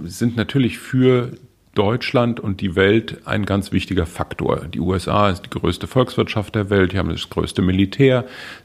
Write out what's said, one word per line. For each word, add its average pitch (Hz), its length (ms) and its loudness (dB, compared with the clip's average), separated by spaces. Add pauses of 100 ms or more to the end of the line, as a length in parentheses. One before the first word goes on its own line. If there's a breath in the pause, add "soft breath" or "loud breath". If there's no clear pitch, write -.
sind 113 320 -2
natürlich 117 420 0
für 127 540 2 (420)
Deutschland 120 640 2
und 98 220 -4
die 90 160 -4
Welt 101 500 4
ein 104 200 -2
ganz 98 260 -2
wichtiger 90 340 0
Faktor. - 680 -4
Die - 80 -4
U 92 140 0
S 90 140 -4
A 104 220 2
ist 92 160 -4
die - 40 -20
größte - 380 -4
Volkswirtschaft 117 640 0
der 101 160 -2
Welt, 95 220 4
die 95 60 -2
haben 85 100 -2
das 82 200 -6
größte 80 340 -2
Militär, 98 640 2 (400 loud breath)